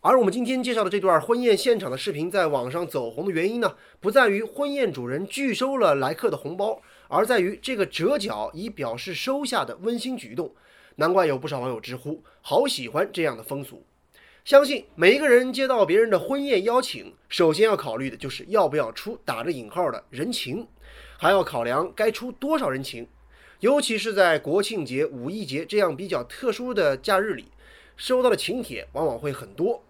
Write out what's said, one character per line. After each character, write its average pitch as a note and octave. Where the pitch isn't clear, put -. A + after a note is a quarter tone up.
而 A3
我 B3+
们 F#3+
今 A#3+
天 B3+
介 B3
绍 A3
的 F#3
这 G3+
段 F3
婚 A#3+
宴 A3+
现 A#3+
场 F#3
的 C3
视 G3
频 D#3
在 F#3+
网 C3
上 E3+
走 A#2+
红 C#3+
的 G3
原 E3+
因 A#3+
呢， G#3
不 F#3
在 A#3+
于 G3+
婚 C#4+
宴 B3+
主 B2
人 D#3
拒 C4+
收 C4+
了 F3+
来 C#3
客 A3+
的 D3
红 D#3
包， G3+
而 F#3
在 A#3+
于 F#3
这 C4
个 G3+
折 G3+
角 G#2+
以 G3+
表 A#2+
示 F3
收 C4+
下 A#3+
的 A#2
温 A#3
馨 B3+
举 A2+
动。 D#3+
难 D#3+
怪 F#3
有 C#3
不 B2
少 C#3
网 B2
友 A#2
直 A#2+
呼， D3+
好 G3+
喜 C3
欢 D#3+
这 E3+
样 C3
的 A2
风 C#3
俗。 -
相 C#4
信 C4
每 F#3
一 -
个 D4
人 B3+
接 C4
到 A#3+
别 F3
人 A3+
的 G3+
婚 A#3+
宴 B3
邀 A#3
请， G2
首 E3
先 G3
要 G#3
考 C3
虑 C3+
的 A2+
就 C3+
是 -
要 G3+
不 D3
要 C3
出 A3+
打 A#2
着 D#3
引 B2
号 E3
的 A2
人 C3+
情， G#3+
还 E3
要 G3
考 B2
量 C#3
该 G#3+
出 A3+
多 C#4
少 A#3
人 C3
情。 B2
尤 C#4
其 A3
是 G3+
在 F3
国 D#3+
庆 G3+
节、 C3
五 C3
一 G3+
节 C#3+
这 G#3
样 F3
比 F3+
较 E3
特 A3+
殊 B3
的 D#3
假 F#3+
日 G3+
里， A2+
收 B3+
到 B3
的 G#3
请 A#3
帖 A#2+
往 D3
往 B2
会 C#3+
很 G2+
多。 G3